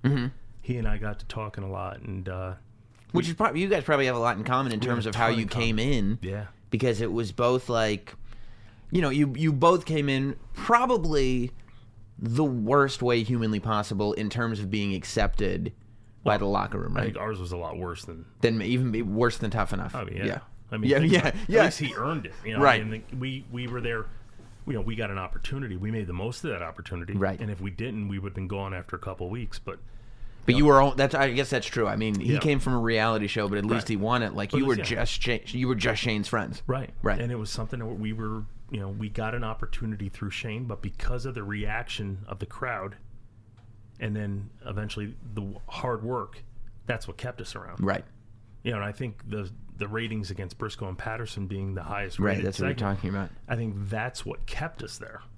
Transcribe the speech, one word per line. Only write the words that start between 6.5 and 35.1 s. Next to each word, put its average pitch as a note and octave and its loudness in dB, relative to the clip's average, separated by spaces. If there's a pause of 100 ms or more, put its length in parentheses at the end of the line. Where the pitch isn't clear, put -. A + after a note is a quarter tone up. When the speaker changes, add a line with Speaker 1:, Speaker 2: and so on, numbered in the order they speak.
Speaker 1:
Because A2+ 2
it A2 0
was A2 0
both B2 4
like, A2 2 (760)
you F#2 4
know, - 4
you, C#3 4
you D#3 4
both E3+ 6
came D3 2
in C3+ 2 (180)
probably D#3 4 (680)
the A#2 2
worst C3 4
way A#2+ 4
humanly A2 2
possible G#2 0
in G#2 -2
terms A2+ 0
of G2+ -4
being G2+ 2
accepted F#2 0 (520)
by G#2+ 4
Speaker 2:
Well, G#2 4
Speaker 1:
the G#2 0
locker G2 0
room, - 0
Speaker 2:
I - 2
Speaker 1:
right? A2 0
Speaker 2:
think G#2 -2
ours G#2+ -4
was F2+ -4
a F2+ -4
lot E2 -6
worse F2 -6
than E2 -12 (160)
Speaker 1:
Than A2+ 4
even B2 2
be A2 0
worse A2+ 2
than A2 -2
Tough G#2+ 0
Enough. F#2+ -4
Speaker 2:
Oh, G#2+ -6
yeah. F#2 -4
Speaker 1:
Yeah. A2 -2 (320)
Speaker 2:
I A2 -4
mean, A2 2
Speaker 1:
Yeah, C#3 6
Speaker 2:
think E3 6
Speaker 1:
yeah, F3 8
Speaker 2:
about D#3 2
it. G3+ -2
Speaker 1:
yeah. A3 6
Speaker 2:
At F3+ 8
least - 0
he C#3+ -4
earned B2+ -2
it. - -10 (100)
You A2 -4
know? - 0
Speaker 1:
Right. B2+ 8
Speaker 2:
And A2 -4 (160)
we, C3 -6
we B2 -6
were A#2+ -4
there. A2+ -2 (600)
You C#3 -2
know, A2 0
we A2 0
got G#2 -4
an G2 -4
opportunity. G#2 -4
We G#2 -4
made G#2+ -2
the F2 -6
most G#2 -6
of D#3+ -4
that F2+ -4
opportunity. F2 -8
Speaker 1:
Right. F#2+ 0
Speaker 2:
And A2 -4
if F#2 -6
we G2 -4
didn't, G#2+ -4
we G2 -4
would G2 -6
have F2 -10
been F#2+ -4
gone G2 -4
after F2+ -8
a F2 -8
couple F#2+ -6
of F#2 -6
weeks. A#2+ -6
But, F#2 -10 (680)
Speaker 1:
But B2 8
Speaker 2:
you C3 8
Speaker 1:
you D3 10
Speaker 2:
know. D3+ 10
Speaker 1:
were C3+ 12
all, C#3 8
that's, C3+ 4
I C#3 4
guess C3 2
that's B2 0
true. A#2 2
I G#2 2
mean, G#2+ 2
he B2 2
Speaker 2:
Yeah. C#3+ 4
Speaker 1:
came C#3+ 4
from B2+ 2
a B2 4
reality A2 4
show, G#2 0
but G2+ 0
at G2+ 0
least A2 2
Speaker 2:
Right. - -6
Speaker 1:
he A2 2
won A2+ 2
it. G2+ -2
Like, G2+ -4
Speaker 2:
But A#2+ 2
Speaker 1:
you C3+ 4
were C3+ 4
Speaker 2:
it's, G2+ 0
yeah. A#2 2
Speaker 1:
just - 2